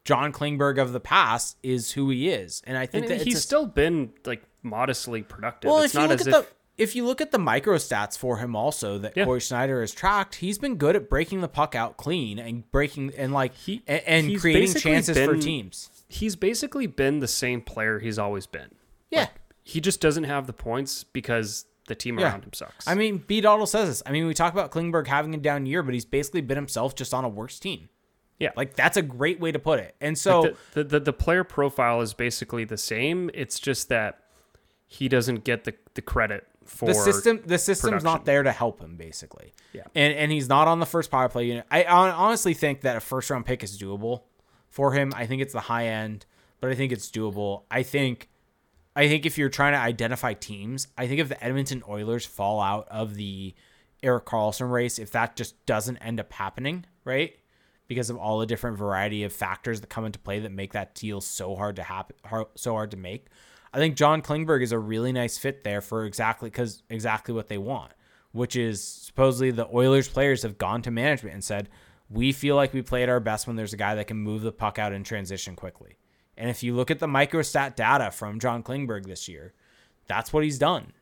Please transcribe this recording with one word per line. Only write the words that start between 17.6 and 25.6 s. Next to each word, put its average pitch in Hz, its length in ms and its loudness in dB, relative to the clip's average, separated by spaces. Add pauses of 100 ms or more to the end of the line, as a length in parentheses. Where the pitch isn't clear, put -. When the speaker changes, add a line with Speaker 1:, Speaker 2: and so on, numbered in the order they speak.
Speaker 2:
player 110 380 -2
he's 107 180 -4
always 101 300 -2
been. 71 220 -14 (420)
Speaker 1:
Yeah. 320 100 2
Speaker 2:
Like, - 100 0 (320)
he - 180 -6
just 190 200 0
doesn't 160 220 4
have 139 240 -2
the 120 60 -8
points 127 500 -6
because 113 600 -4 (220)
the 113 80 -8
team 117 240 -6
Speaker 1:
Yeah. - 80 2
Speaker 2:
around 101 180 -4
him - 80 -20
sucks. - 340 -12
Speaker 1:
I 170 80 2
mean, 208 320 0
B 214 140 2
Doddle 208 260 6
says 208 220 2
this. 120 160 -4
I 135 60 -6
mean, 156 140 2
we 160 80 0
talk 165 200 2
about 185 180 -2
Klingberg 165 360 0
having 151 280 0
a - 20 -4
down 143 280 0